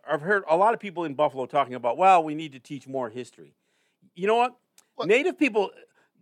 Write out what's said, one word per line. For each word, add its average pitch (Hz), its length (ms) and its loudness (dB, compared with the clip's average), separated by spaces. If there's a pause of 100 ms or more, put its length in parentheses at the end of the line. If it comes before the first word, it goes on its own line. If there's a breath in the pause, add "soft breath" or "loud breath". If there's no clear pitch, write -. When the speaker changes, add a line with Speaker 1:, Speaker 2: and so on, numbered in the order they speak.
Speaker 1:
I've 147 120 -2
heard 190 280 -2
a 160 80 4
lot 214 160 4
of - 60 -4
people 175 240 -8
in 151 120 -6
Buffalo 131 300 -2
talking 131 300 -2
about, 120 220 -2
"Well, 185 260 6
we 156 100 -6
need 151 200 -10
to 135 60 -18
teach - 280 -14
more 131 220 -6
history." 110 440 -16 (640)
You 175 120 -6
know 220 80 2
what? 247 200 0 (400)
Speaker 2:
What? 226 140 -6
Speaker 1:
Native 269 280 2
people, 226 340 0 (500)